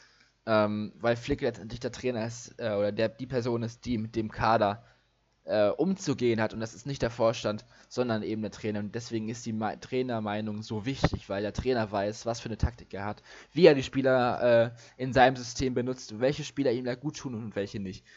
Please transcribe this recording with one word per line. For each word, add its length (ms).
Ähm, 500
weil 200
Flick 260
letztendlich 380
der 120
Trainer 340
ist, 320
äh, 140
oder 200
der, 180
die 180
Person 360
ist, 220
die 120
mit 180
dem 160
Kader, 520
äh, 260
umzugehen 720
hat. 120
Und 60
das 140
ist 120
nicht 160
der 80
Vorstand, 540
sondern 340
eben 200
der 100
Trainer. 280
Und 160
deswegen 340
ist 160
die 80
Ma-, 240
Trainermeinung 840
so 240
wichtig, 440
weil 120
der 120
Trainer 360
weiß, 360
was 160
für 80
eine 80
Taktik 360
er 120
hat, 180
wie 120
er 80
die 100
Spieler, 580
äh, 300
in 120
seinem 240
System 360
benutzt, 460
welche 240
Spieler 300
ihm 100
da 120
gut 200
tun 180
und 220
welche 240
nicht. 260